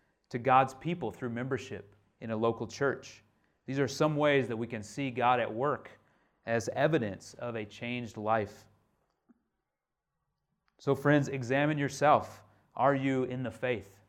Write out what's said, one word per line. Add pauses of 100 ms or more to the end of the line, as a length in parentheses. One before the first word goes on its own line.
(300)
to
God's
people
through
membership (260)
in
a
local
church. (420)
These
are
some
ways
that
we
can
see
God
at
work (540)
as
evidence
of
a
changed
life. (2000)
So
friends,
examine
yourself. (320)
Are
you
in
the
faith?